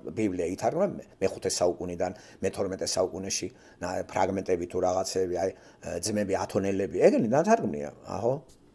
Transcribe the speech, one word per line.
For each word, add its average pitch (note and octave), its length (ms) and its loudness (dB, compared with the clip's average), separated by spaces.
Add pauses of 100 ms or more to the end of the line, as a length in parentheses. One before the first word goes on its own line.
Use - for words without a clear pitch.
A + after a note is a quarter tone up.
ბიბლია F2+ 380 0
ითარგმნა A#2+ 420 0
მე-, D2+ 260 -8
მეხუთე - 360 -2
საუკუნიდან, F2+ 640 0 (240)
მეთორმეტე F#2+ 500 -2
საუკუნეში, F#2 640 -2 (260)
ნა-, F#2 300 -4
ფრაგმენტები F#2 600 0
თუ F2+ 120 -4
რაღაცეები, F#2 580 0
აი, F#2 140 0 (460)
ძმები G2+ 380 -2
ათონელები, G2 640 0
ეგენი F3 300 6
დათარგმნია, C3 600 2 (160)
აჰო. G2 260 0 (420)